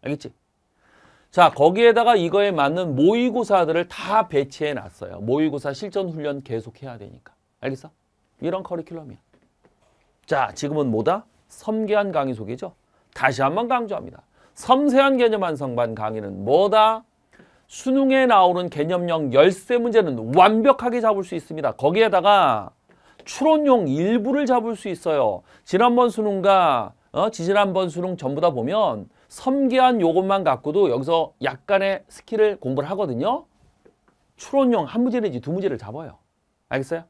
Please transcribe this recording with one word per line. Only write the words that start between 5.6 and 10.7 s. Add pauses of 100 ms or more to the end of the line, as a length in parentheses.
실전
훈련
계속
해야
되니까. (260)
알겠어? (500)
이런
커리큘럼이야. (1080)
자,
지금은